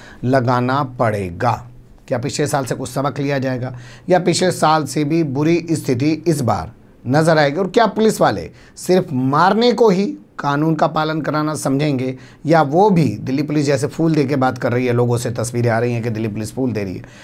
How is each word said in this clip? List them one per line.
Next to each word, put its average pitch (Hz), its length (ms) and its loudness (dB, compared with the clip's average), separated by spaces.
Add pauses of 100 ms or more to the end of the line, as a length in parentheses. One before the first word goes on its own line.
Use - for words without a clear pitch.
(240)
लगाना 127 600 2
पड़ेगा। 107 840 -2 (420)
क्या 123 100 -2
पिछले 139 280 -4
साल 139 180 -2
से 123 100 -4
कुछ 123 160 -8
सबक 143 280 -4
लिया 143 200 -2
जाएगा 127 380 -4 (320)
या 180 100 4
पिछले 180 320 0
साल 156 340 2
से 151 200 -2
भी 160 200 0
बुरी 160 460 0
स्थिति 143 400 0 (160)
इस 151 140 2
बार 104 320 -2 (340)
नज़र 156 320 4
आएगी? 143 180 2
और 185 140 -2
क्या 226 160 4
पुलिस 214 340 0
वाले 104 300 0 (260)
सिर्फ 180 360 0
मारने 170 600 2
को 226 160 4
ही 196 180 2 (320)
कानून 147 360 0
का 160 120 2
पालन 156 340 -2
कराना 151 340 -2
समझेंगे 135 600 -2 (300)
या 160 160 6
वो 170 280 4
भी 170 140 4
दिल्ली 123 380 -2
पुलिस 147 240 0
जैसे 139 200 0
फूल 160 280 0
दे 147 100 4
के 139 120 0
बात 127 220 0
कर 123 140 -2
रही 127 140 0
है, 120 60 2
लोगों 120 240 2
से 120 140 -4
तस्वीरें 120 400 -2
आ 113 80 2
रही 120 140 0
हैं 113 100 -2
कि 120 80 -4
दिल्ली 110 180 -4
पुलिस 107 260 -6
फूल 127 180 -2
दे 104 120 -4
रही 92 120 -6
है, - 60 -12 (220)